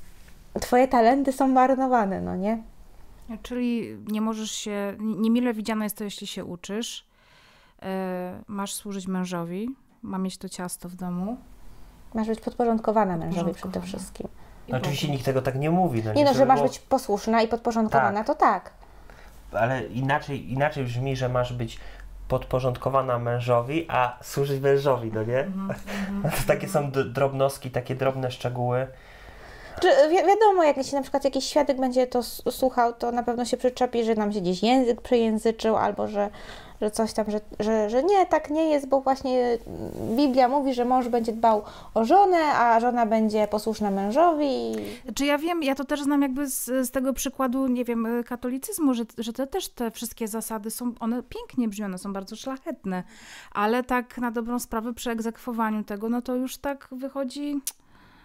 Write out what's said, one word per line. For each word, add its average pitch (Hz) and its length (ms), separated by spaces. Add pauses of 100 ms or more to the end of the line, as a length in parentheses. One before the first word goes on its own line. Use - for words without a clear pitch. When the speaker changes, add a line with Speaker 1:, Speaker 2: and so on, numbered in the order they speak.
(600)
Speaker 1:
twoje 254 260
talenty 262 460
są 269 140
marnowane, 254 760
no 180 140
nie? 214 280 (800)
Speaker 2:
Czyli 240 540 (100)
nie 214 140
możesz 220 300
się, 202 480
niemile 226 540
widziane 214 320
jest 208 120
to, 220 60
jeśli 202 240
się - 180
uczysz, 196 600 (800)
e, 185 640
masz 202 260
służyć 196 340
mężowi, 180 600 (320)
ma 196 160
mieć 185 200
to 190 120
ciasto 180 400
w 180 60
domu. 180 420 (760)
Speaker 1:
Masz 220 140
być 220 120
podporządkowana 220 800
mężowi 165 160
przede 170 200
Speaker 2:
Podporządkowana. 185 340
Speaker 1:
wszystkim. - 400 (400)
Speaker 2:
I - 40
Speaker 3:
No, 131 60
oczywiście 143 300
Speaker 2:
potem. 147 80
Speaker 3:
nikt 127 100
tego 131 160
tak 123 140
nie 147 140
mówi, 160 340
no 110 100
Speaker 1:
Nie - 20
Speaker 3:
nie, 294 80
Speaker 1:
no, 285 40
Speaker 3:
żeby 262 120
Speaker 1:
że 269 60
masz 262 140
Speaker 3:
było 269 100
Speaker 1:
być - 100
posłuszna 220 640
i 226 60
podporządkowana, 220 760
Speaker 3:
Tak. - 40
Speaker 1:
to 302 80
tak. 214 360 (800)
Speaker 3:
Ale 120 340
inaczej, 135 640
inaczej 143 320
brzmi, 127 320
że 123 140
masz 123 240
być 120 260 (480)
podporządkowana 127 920
mężowi, 120 680
a 123 320
służyć 139 400
mężowi, 139 520
no 110 100
nie? 120 160
Speaker 2:
Mhm, 196 320
mhm, 202 500
Speaker 3:
<laughs> - 20
No 151 60
to - 80 (100)
takie 147 200
Speaker 2:
mhm. - 20 (160)
Speaker 3:
są 135 60
d-, 135 140
drobnostki, 135 640
takie 127 240
drobne 131 360
szczegóły. 123 560 (920)
Speaker 1:
Czy 349 60 (220)
wi-, 339 180
wiadomo, 403 360
jak 269 200
się 277 120
na 277 60
przykład 269 220
jakiś 269 220
świadek 285 340
będzie 254 280
to 247 120
s-, - 220 (100)
słuchał, 247 420
to 240 180
na 240 120
pewno 240 220
się 247 120
przyczepi, 247 460
że 220 120
nam 208 180
się 208 80
gdzieś 180 220
język 240 380
przejęzyczył, 226 760
albo 208 300
że, 208 220 (520)
że 214 100
coś 220 220
tam, 214 180
że, 208 100 (180)
że, 214 300
że 247 140
nie, 381 220
tak 311 240
nie 311 200
jest, 277 180
bo 269 140
właśnie 254 560 (600)
Biblia 262 300
mówi, 269 260
że 240 120
mąż 247 220
będzie 233 260
dbał 220 300 (300)
o 226 120
żonę, 370 320 (160)
a 233 260
żona 240 260
będzie 214 420
posłuszna 208 440
mężowi. 247 800 (440)
Speaker 2:
Czy 269 100
ja 285 120
wiem, 330 260
ja 269 120
to 277 100
też 294 180
znam 285 180
jakby 277 280
z, - 160
z 254 260
tego 269 220
przykładu, 262 540
nie 247 180
wiem, 233 400
katolicyzmu, 269 680
że, 233 100 (140)
że 226 160
te, 262 140
też 370 220
te 233 220
wszystkie 226 360
zasady 220 440
są, 247 280
one 233 240
pięknie 415 440
brzmią, 208 180
one 185 120
są 196 160
bardzo 196 220
szlachetne, 220 680 (480)
ale 226 320
tak 247 340
na 240 140
dobrą 240 280
sprawę 233 340
przy 233 180
egzekwowaniu 226 720
tego, 208 260
no 240 120
to 254 140
już 254 220
tak 277 340
wychodzi 277 720 (640)